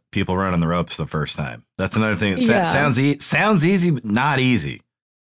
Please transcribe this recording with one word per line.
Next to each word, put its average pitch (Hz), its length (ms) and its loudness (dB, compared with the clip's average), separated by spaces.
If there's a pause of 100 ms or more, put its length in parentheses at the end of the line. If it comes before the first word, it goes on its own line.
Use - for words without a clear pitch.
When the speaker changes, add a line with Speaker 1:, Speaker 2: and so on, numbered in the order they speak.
(120)
Speaker 1:
people 95 260 -2
running 92 220 0
the 82 80 0
ropes 87 300 -2
the 76 100 -6
first 76 300 -6
time. 62 280 -10 (120)
That's 92 200 -4
another 110 180 0
thing. 101 180 0
It 87 100 -2
sa- 220 100 2
Speaker 2:
Yeah. 117 100 2
Speaker 1:
sounds 139 360 2
e-, 143 200 0
sounds 175 460 2
easy, 175 260 2
but 131 140 -2
not 131 340 0
easy. 95 420 0 (400)